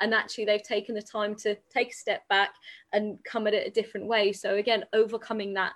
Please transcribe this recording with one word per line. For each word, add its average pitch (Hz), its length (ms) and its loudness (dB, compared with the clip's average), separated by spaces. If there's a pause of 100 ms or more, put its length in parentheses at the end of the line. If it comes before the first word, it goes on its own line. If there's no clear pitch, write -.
And 220 120 0
actually 214 320 -2
they've 208 180 2
taken 214 320 -4
the 208 60 -6
time 208 360 -4
to 208 180 0 (180)
take 240 180 0
a - 40 -16
step - 340 -4
back 196 240 4 (400)
and 208 300 0
come 220 240 -2
at 208 60 0
it 208 140 2
a 208 40 -10
different 214 360 -2
way. 208 260 2
So 196 220 -2
again, 208 380 2
overcoming 220 640 0
that, 190 200 0